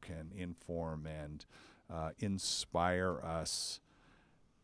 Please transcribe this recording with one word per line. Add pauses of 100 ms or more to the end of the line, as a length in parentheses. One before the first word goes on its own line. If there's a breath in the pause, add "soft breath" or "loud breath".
can
inform
and, (440 loud breath)
uh,
inspire
us. (840 soft breath)